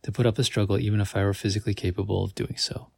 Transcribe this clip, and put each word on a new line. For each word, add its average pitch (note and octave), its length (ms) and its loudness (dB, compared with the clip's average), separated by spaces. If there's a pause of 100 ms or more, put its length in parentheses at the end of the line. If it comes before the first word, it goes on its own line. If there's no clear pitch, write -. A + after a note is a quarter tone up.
to - 80 -4
put A#2+ 140 2
up A2 120 2
a C3 60 2
struggle G2+ 360 2
even G#2 220 2
if G2 140 -2
I G2 80 2
were G2+ 100 2
physically G2+ 400 -2
capable G2 500 0
of F#2+ 120 -4
doing - 220 -4
so. - 400 -4